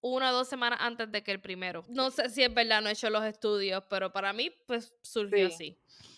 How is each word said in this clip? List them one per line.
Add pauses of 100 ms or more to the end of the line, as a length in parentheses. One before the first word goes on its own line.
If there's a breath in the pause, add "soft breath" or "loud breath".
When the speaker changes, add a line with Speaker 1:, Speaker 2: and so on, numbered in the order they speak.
Speaker 1:
una
o
dos
semanas
antes
de
que
el
primero.
No
Speaker 2:
Sí.
Speaker 1:
sé
si
es
verdad,
no
he
hecho
los
estudios,
pero
para
mí, (180)
pues,
surgió
Speaker 2:
Sí.
Speaker 1:
así. (380 loud breath)